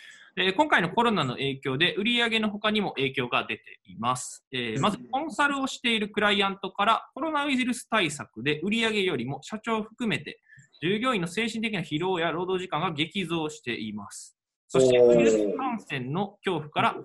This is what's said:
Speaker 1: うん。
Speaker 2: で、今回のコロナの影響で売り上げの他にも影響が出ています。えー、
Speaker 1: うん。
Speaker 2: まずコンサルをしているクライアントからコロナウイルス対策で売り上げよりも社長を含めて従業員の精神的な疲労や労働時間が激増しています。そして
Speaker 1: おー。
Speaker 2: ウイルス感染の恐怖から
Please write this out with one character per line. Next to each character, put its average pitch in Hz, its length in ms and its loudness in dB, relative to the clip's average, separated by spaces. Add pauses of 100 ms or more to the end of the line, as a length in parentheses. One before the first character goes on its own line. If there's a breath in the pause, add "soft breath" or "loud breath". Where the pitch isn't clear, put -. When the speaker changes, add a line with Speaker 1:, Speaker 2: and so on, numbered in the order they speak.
(360 loud breath)
Speaker 1:
う 185 60 -2
ん。 185 60 2
Speaker 2:
で、 190 60 0
今 302 140 2
回 233 140 2
の 170 80 0
コ 233 140 2
ロ 233 80 4
ナ 180 120 2
の 127 100 -2
影 135 240 -2
響 135 200 -4
で 170 160 2
売 208 120 -2
り 240 180 2
上 233 40 2
げ 226 120 0
の 214 100 0
他 208 220 -2
に 214 100 2
も 170 120 -2
影 135 180 0
響 123 180 -2
が 120 160 0
出 110 140 -6
て - 240 -20
い 92 160 -20
ま 123 160 2
す。 - 360 -12
え 131 60 -4
ー、 117 200 -2
Speaker 1:
う - 20 0
ん。 - 20 0
Speaker 2:
ま 208 80 4
ず 202 80 -4
コ 269 260 -4
ン 320 80 -6
サ 285 160 2
ル 277 140 -2
を 269 60 -2
し - 120 -8
て 233 160 2
い 214 40 2
る 208 100 -4
ク 208 120 -2
ラ 208 100 6
イ 202 100 2
ア 196 80 2
ン 196 80 -8
ト 190 140 -10
か 202 140 0
ら 220 280 2
コ 262 80 -8
ロ 320 100 -2
ナ 285 140 0
ウ 294 60 0
イ 254 120 2
ル 247 120 -2
ス - 120 -12
対 202 220 2
策 110 320 -10
で 147 200 0
売 202 100 -2
り 226 120 0
上 220 100 2
げ 208 100 0
よ 180 120 0
り 117 100 -4
も 143 180 -8
社 214 160 -10
長 226 180 -2
を 214 60 -2
含 226 240 -6
め 165 100 0
て - 240 -10 (400 soft breath)
従 190 180 0
業 254 140 0
員 196 80 0
の 170 60 -2
精 226 220 -2
神 220 120 -6
的 220 140 -2
な 170 60 -2
疲 151 200 -4
労 185 160 0
や 165 140 2
労 175 160 -4
働 185 120 -2
時 185 80 -8
間 156 140 -4
が 185 120 -2
激 165 340 -4
増 160 220 -2
し 151 120 -16
て 117 180 -6
い 107 140 -8
ま 101 160 -12
す。 - 260 -18 (320)
そ 131 120 2
し 131 100 8
て 123 100 6
Speaker 1:
お 120 120 8
ー。 120 60 8
Speaker 2:
ウ 117 40 6
イ - 40 6
ル 110 60 6
ス 104 240 2
感 233 240 -4
染 139 200 -6 (100)
の 196 340 -4
恐 180 140 0
怖 151 140 -8
か 175 100 -2
ら 226 240 2